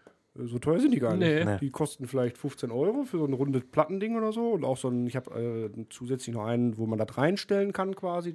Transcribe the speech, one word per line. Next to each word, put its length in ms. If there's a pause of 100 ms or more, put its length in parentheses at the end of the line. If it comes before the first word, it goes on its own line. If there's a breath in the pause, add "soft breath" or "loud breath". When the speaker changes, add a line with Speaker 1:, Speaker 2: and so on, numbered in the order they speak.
(340 soft breath)
Speaker 1:
so 240
teuer 220
sind 120
die 80
gar 160
nicht. 120
Speaker 2:
Nee. 160
Speaker 3:
Nee. 140
Speaker 1:
Die 120
kosten 360
vielleicht 320
fünfzehn 320
Euro 340
für 140
so 80
ein 80
rundes 360
Plattending 460
oder 160
so. 200
Und 120
auch 140
so 100
ein, 180
ich 100
habe, 580
äh, 160
zusätzlich 440
noch 120
einen, 320
wo 80
man 120
das 200
reinstellen 560
kann 200
quasi, 400